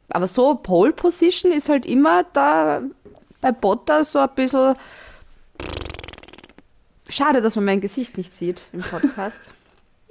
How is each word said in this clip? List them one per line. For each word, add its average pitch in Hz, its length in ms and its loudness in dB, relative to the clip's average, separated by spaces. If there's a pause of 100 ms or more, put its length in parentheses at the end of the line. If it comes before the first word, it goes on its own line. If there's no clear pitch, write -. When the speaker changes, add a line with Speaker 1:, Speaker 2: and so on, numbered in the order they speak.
Speaker 1:
Aber 175 180 -2
so 262 280 2
Pole 185 360 2
Position 349 600 0
ist 294 160 -4
halt 277 160 0
immer 320 480 2
da 294 480 2 (580)
bei 262 140 0
Bottas 247 580 0
so 285 80 2
ein 269 160 2
bisschen 262 400 2 (2250)
schade, 277 340 0
dass 214 140 0
man 208 80 0
mein 196 160 2
Gesicht 202 380 -8
nicht 180 160 -10
sieht 175 400 -8
im 175 80 -10
Podcast. 196 760 -6
Speaker 2:
<laughs> - 60 -20 (480)